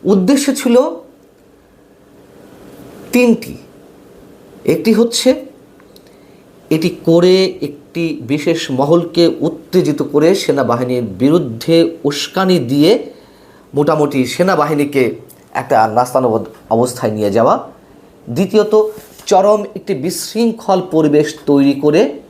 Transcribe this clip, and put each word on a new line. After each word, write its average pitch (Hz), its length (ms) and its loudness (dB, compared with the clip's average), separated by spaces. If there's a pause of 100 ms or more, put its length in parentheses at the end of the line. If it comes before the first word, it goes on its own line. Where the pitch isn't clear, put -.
উদ্দেশ্য 202 520 2
ছিল 240 220 2 (2250)
তিনটি। 240 460 0 (1080)
একটি 165 280 0
হচ্ছে 233 520 0 (1200)
এটি 156 260 0 (100)
করে 185 400 4
একটি 165 800 -8
বিশেষ 147 440 -2
মহলকে 160 680 2
উত্তেজিত 151 600 -2
করে 151 340 2
সেনাবাহিনীর 123 680 -2
বিরুদ্ধে 139 1000 0
উস্কানি 180 560 -2
দিয়ে 143 540 0 (600)
মোটামুটি 143 520 0
সেনাবাহিনীকে 147 920 0 (380)
একটা 120 340 2
নাস্তানুবোধ 117 580 0 (240)
অবস্থায় 117 420 0
নিয়ে 107 200 -2
যাওয়া। 117 360 0 (640)
দ্বিতীয়ত, 208 600 0 (360)
চরম 208 380 2 (120)
একটি 190 200 -6
বিশৃঙ্খল 196 840 -2 (100)
পরিবেশ 151 540 2
তৈরি 139 280 4
করে 151 460 0 (100)